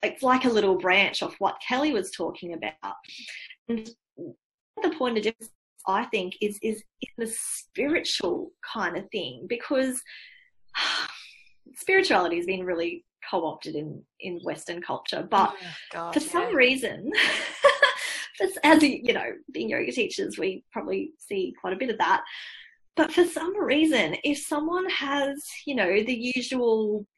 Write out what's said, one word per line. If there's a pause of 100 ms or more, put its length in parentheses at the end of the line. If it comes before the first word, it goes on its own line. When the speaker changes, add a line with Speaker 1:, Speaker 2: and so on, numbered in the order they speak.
Speaker 1:
it's
like
a
little
branch
of
what (120)
Kelly
was
talking
about. (720)
And (960)
the
point
of
difference, (360)
I
think,
is,
is (180)
in (100)
the
spiritual (220)
kind
of
thing,
because (760)
<sighs> (920)
spirituality
has
been
really (240)
co-opted
in, (180)
in
Western
culture.
But
Speaker 2:
Oh, (260)
God,
Speaker 1:
for
some
Speaker 2:
yeah.
Speaker 1:
reason, (680)
<laughs>
as, (120)
as,
you
know, (260)
being
yoga
teachers,
we
probably
see
quite
a
bit
of
that. (720)
But
for
some
reason,
if
someone
has, (240)
you
know,
the (220)
usual (120)